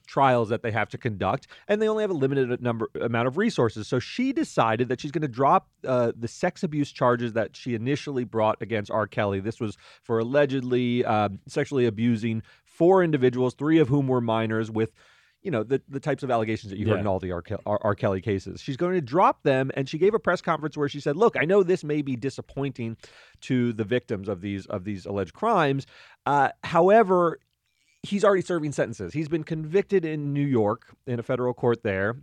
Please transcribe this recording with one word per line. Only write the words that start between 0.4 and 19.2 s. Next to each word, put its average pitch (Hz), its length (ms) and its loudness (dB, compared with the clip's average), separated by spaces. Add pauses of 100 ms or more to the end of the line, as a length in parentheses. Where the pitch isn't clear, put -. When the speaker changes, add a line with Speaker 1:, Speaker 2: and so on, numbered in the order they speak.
Speaker 1:
that 110 140 -2
they 113 80 -2
have 104 180 -2
to - 80 -12
conduct, 104 500 -4 (200)
and 208 140 2
they 214 80 2
only 214 140 0
have 202 80 0
a - 20 -2
limited 135 480 0
number, 113 280 -2 (120)
amount 117 260 0
of 131 100 -4
resources. 127 500 0
So 131 120 0
she 262 320 -2
decided 123 580 0
that 123 120 -4
she's 147 100 -8
gonna 156 160 -4
drop, 135 400 2 (180)
uh, 123 320 0
the 113 120 -6
sex - 340 -4
abuse 147 300 -2
charges 120 400 0
that 110 240 -2
she 123 180 -6
initially 131 480 -4
brought 110 380 0
against 104 280 -4
R. 104 180 0
Kelly. 101 340 -2
This 110 180 -6
was 107 160 -6 (280)
for 113 160 0
allegedly, 123 880 2
uh, 107 240 2 (180)
sexually 135 380 0
abusing 113 560 0 (220)
four 180 400 4
individuals, 127 500 2
three 160 260 2
of 135 100 4
whom 139 180 2
were 127 140 2
minors, 113 500 0
with, 110 200 0 (520)
you 202 60 -8
know, 117 140 0
the, 135 260 -2
the 135 100 -8
types 143 240 -4
of 131 60 -4
allegations 110 420 -2
that 95 60 -10
you 107 100 -2
heard 107 80 2
Speaker 2:
Yeah. 101 60 0
Speaker 1:
in 104 60 -2
all 95 120 0
the 90 120 -6
R. 87 100 -6
Ke-, - 240 -8
R-, 101 160 0
R. 104 140 2
Kelly 95 260 -2
cases. 95 400 -4
She's 135 160 -8
going 180 160 -2
to 185 80 0
drop 175 400 2